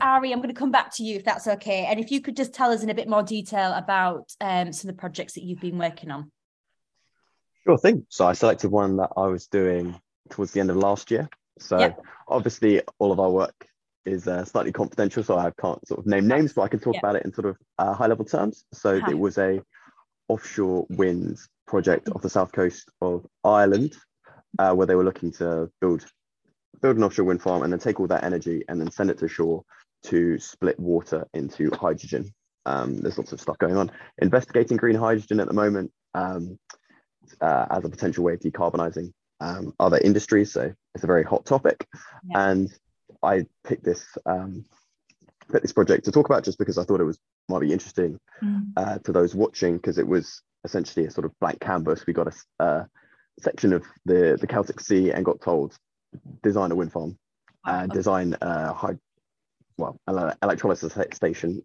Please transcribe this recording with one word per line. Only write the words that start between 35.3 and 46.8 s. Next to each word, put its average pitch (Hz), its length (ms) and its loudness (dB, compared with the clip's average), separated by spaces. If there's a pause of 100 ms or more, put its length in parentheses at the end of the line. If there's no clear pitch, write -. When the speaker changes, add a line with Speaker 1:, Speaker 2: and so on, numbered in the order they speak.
Speaker 2:
at 92 80 0
the - 60 -4
moment, 104 380 0 (220)
um, 90 440 -6 (840)
uh, 71 300 2
as 90 140 -2
a 80 40 -4
potential 87 340 -4
way 85 100 2
of 87 60 -6
decarbonising, 85 720 -4 (300)
um, - 380 -8
other 92 180 6
industries. 104 560 4
So 76 200 -4 (220)
it's - 80 -16
a 82 40 -2
very 85 160 6
hot - 220 -2
topic. - 420 0 (380)
Speaker 1:
Yeah. 98 260 0
Speaker 2:
And 95 220 0 (500)
I 92 220 2 (180)
picked - 200 -4
this, - 420 -4
um, 92 380 -6 (880)
picked - 120 2
this - 100 -4
project - 320 4
to - 60 -2
talk 147 160 4
about 131 160 2
just - 160 -4
because 92 180 -2
I 87 60 -2